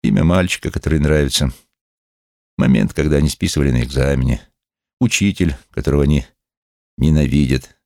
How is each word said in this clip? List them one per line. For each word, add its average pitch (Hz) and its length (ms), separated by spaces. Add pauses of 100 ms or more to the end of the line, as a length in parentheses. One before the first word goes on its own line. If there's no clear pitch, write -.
Имя 53 220
мальчика, 90 460
который 76 300
нравится. 71 520 (1040)
Момент, 58 380
когда 73 220
они 73 120
списывали 73 420
на 60 120
экзамене. 65 580 (600)
Учитель, 90 560 (140)
которого 71 340
они 71 200 (720)
ненавидят. 69 880